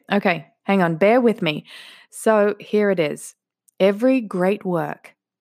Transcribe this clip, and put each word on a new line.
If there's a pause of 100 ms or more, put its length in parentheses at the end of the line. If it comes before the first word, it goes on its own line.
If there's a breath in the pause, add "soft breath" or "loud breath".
(120)
Okay, (180)
hang
on,
bear
with
me. (460 loud breath)
So
here
it
is. (460)
"Every
great
work, (260)